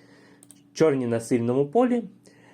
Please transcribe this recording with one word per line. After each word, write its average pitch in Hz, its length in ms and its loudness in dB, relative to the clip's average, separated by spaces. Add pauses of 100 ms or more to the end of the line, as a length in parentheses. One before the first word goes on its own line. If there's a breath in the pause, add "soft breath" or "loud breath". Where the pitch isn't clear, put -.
(720 loud breath)
Чорні 139 340 2
на 117 120 -2
сильному 123 460 0
полі, 240 380 0 (500 soft breath)